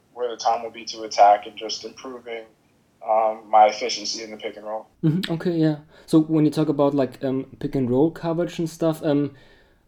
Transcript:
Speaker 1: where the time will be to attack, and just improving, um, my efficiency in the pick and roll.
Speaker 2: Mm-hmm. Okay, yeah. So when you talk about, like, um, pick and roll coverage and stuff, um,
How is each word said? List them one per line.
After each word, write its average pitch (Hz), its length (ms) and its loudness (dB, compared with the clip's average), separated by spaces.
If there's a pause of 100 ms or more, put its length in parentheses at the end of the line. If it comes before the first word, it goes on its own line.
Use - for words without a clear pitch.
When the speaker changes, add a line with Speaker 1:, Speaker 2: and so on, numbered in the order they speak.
(140)
Speaker 1:
where 120 160 -6
the 110 80 -10
time 117 260 -2
will 113 80 -12
be 113 140 -16
to 113 180 -12
attack, 104 440 4
and 107 80 -16
just 110 300 -10
improving, 117 600 -14 (600)
um, 110 420 0
my 107 180 8
efficiency 107 560 -6
in 107 80 -14
the 107 60 -14
pick 107 200 -12
and 104 80 -16
roll. 110 220 -10 (160)
Speaker 2:
Mm-hmm. 170 300 0
Okay, 170 240 -2
yeah. 156 200 2 (280)
So 160 160 4
when 156 240 2
you 147 60 2
talk 151 180 0
about, 143 240 2
like, 135 300 -2
um, 131 220 -4 (140)
pick - 160 -6
and 127 140 0
roll 139 220 4
coverage 165 480 -4
and 170 100 -4
stuff, 160 340 -4
um, 143 280 0 (560)